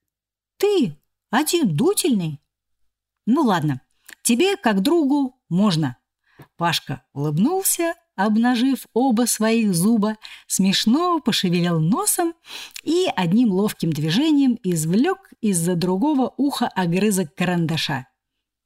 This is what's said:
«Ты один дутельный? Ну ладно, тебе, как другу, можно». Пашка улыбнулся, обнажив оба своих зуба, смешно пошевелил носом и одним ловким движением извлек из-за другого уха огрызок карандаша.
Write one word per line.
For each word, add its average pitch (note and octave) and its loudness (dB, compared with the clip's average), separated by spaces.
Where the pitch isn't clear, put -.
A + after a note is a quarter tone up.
«Ты F4+ 0
один C#4 0
дутельный? G#3 0
Ну C#4+ 2
ладно, D#3 0
тебе, F4+ 0
как G#3 0
другу, C#4+ 0
можно». D#3+ 0
Пашка - -6
улыбнулся, D4+ -2
обнажив A#3 0
оба B3 2
своих A3+ 0
зуба, G#3+ 0
смешно D4 0
пошевелил F3 0
носом E4+ 0
и F4 0
одним G3 2
ловким F#3 -2
движением B3 2
извлек F#3 0
из-за F3+ 0
другого G3 0
уха C4 -2
огрызок F#3 -2
карандаша. D#3+ -2